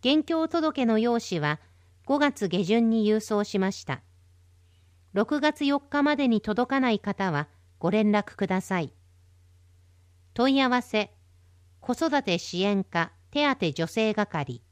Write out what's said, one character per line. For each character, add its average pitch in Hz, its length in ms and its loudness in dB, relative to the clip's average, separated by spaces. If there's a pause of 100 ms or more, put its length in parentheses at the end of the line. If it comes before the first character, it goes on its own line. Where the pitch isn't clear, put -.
現 285 200 4
況 320 280 -2
届 311 380 0
の 220 120 4
用 233 220 2
紙 175 200 -4
は 151 200 -2 (460)
五 285 120 0
月 277 300 0
下 180 160 0
旬 226 240 2
に 226 160 2
郵 214 160 2
送 208 240 -2
し 208 140 -4
ま 190 120 0
し - 140 -12
た。 135 180 -8 (1080)
六 233 280 0
月 302 260 0
四 277 120 2
日 285 240 -2
ま 294 140 2
で 285 100 0
に 226 140 2
届 226 300 -2
か 269 100 0
な 254 100 2
い 208 80 0
方 196 320 -4
は 147 180 -2 (300)
ご 170 120 -2
連 214 200 2
絡 208 240 0
く 196 120 -2
だ 185 160 -2
さ 185 180 -2
い。 139 140 -8 (1400)
問 269 240 2
い 269 60 4
合 254 80 2
わ 247 100 2
せ、 214 320 -4 (680)
子 - 120 -6
育 285 300 0
て 175 160 0
支 180 240 -4
援 196 200 2
課 170 300 -4 (180)
手 285 240 0
当 196 120 -2
助 160 200 -2
成 220 280 0
係。 151 580 -4